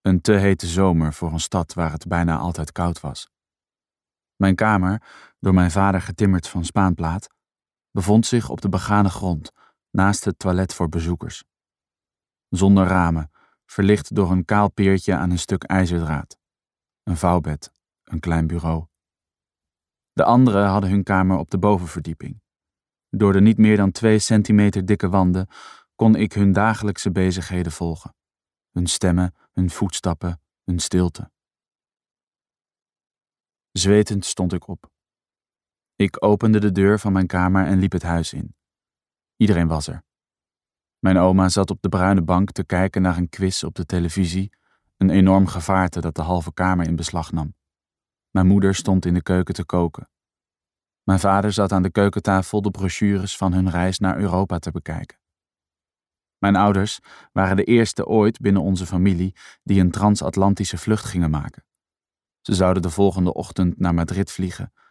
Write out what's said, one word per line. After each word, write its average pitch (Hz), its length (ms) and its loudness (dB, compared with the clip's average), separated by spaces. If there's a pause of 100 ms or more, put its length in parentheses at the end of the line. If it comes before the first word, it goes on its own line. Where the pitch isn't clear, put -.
Een 92 200 2
te 107 120 2
hete 98 340 2
zomer 85 460 0
voor 80 200 -8
een 80 80 -4
stad - 340 -6
waar 82 180 -4
het 78 140 -12
bijna 85 300 -2
altijd 80 360 -8
koud 87 280 -6
was. - 300 -14 (1040)
Mijn 95 180 2
kamer, 101 480 0 (380)
door 95 140 2
mijn 90 160 4
vader 98 300 0
getimmerd 95 480 -2
van 85 160 -6
spaanplaat, 85 640 -2 (640)
bevond 104 360 2
zich 120 220 -2
op - 120 -10
de 101 80 -4
begane 101 400 0
grond, 87 440 -6 (380)
naast 98 340 0
het 95 140 -4
toilet 92 360 -2
voor 85 140 -4
bezoekers. 82 560 -6 (1040)
Zonder 98 380 4
ramen, 85 440 0 (360)
verlicht 101 480 0
door 95 160 0
een 92 140 0
kaal 104 260 2
peertje 95 440 0
aan 82 160 -2
een 87 80 -2
stuk 90 240 -6
ijzerdraad. 82 760 -2 (640)
Een 87 140 -4
vouwbed, 80 560 -2 (320)
een 80 160 -8
klein 82 260 -2
bureau. 80 400 -4 (1300)
De - 120 0
anderen 117 420 4
hadden 98 240 0
hun 101 120 2
kamer 95 360 2
op 78 120 -6
de 98 80 -4
bovenverdieping. 85 840 -2 (720)
Door 101 220 2
de 95 80 4
niet 110 180 6
meer 107 180 6
dan 98 140 2
twee 107 280 2
centimeter 104 680 2
dikke 95 220 0
wanden 92 400 2 (460)
kon 110 200 4
ik 101 180 -2
hun 101 200 2
dagelijkse 104 580 0
bezigheden 90 600 -2
volgen. 82 420 -8 (560)
Hun 90 160 -4
stemmen, 90 480 0 (180)
hun 92 180 -2
voetstappen, 87 680 -6 (240)
hun 90 140 -4
stilte. - 520 -2 (2500)
Zwetend 98 540 2
stond 92 280 -4
ik 90 160 -8
op. - 220 -14 (1080)
Ik - 280 -2
opende 107 340 4
de 101 140 0
deur 98 260 4
van 101 140 -2
mijn 92 140 0
kamer 92 400 0
en 95 120 2
liep 95 140 0
het 90 100 -4
huis 85 300 -4
in. - 240 -14 (800)
Iedereen 90 300 2
was 78 200 -4
er. 82 160 -12 (960)
Mijn 92 200 2
oma 92 300 4
zat 95 220 0
op 92 120 -8
de 98 60 -2
bruine 92 340 2
bank 90 280 0
te 92 140 -8
kijken 92 380 -2
naar 90 140 0
een 87 120 -2
quiz 95 340 -4
op - 120 -10
de 80 120 -8
televisie, 90 680 -2 (440)
een 95 140 2
enorm 95 360 4
gevaarte 90 540 -2
dat 80 140 -6
de 80 80 -6
halve 85 300 -4
kamer 90 340 -2
in 82 100 -2
beslag 80 360 -8
nam. 76 220 -6 (760)
Mijn 95 160 2
moeder 98 280 4
stond 92 320 -2
in 87 80 0
de 87 80 0
keuken 90 320 -2
te 87 100 -8
koken. - 460 -4 (920)
Mijn 95 180 2
vader 98 320 2
zat 98 200 0
aan 95 100 0
de 92 80 0
keukentafel 101 720 0
de 101 80 -2
brochures 98 640 -2
van 95 160 -2
hun 92 180 2
reis 90 280 -2
naar 92 200 -2
Europa 92 400 -2
te 82 120 -8
bekijken. 80 480 -12 (1200)
Mijn 101 180 2
ouders 104 440 2 (320)
waren 95 240 0
de 101 80 0
eerste 117 420 2
ooit 110 340 2
binnen 98 220 2
onze 92 240 -2
familie 92 480 0 (280)
die 98 180 2
een 87 100 4
transatlantische 98 880 0
vlucht 107 260 -2
gingen 85 260 -2
maken. - 340 -6 (760)
Ze - 140 -4
zouden 92 280 2
de 85 80 -2
volgende 92 440 0
ochtend - 440 -4
naar 87 160 0
Madrid 87 360 -4
vliegen 92 420 -8 (180)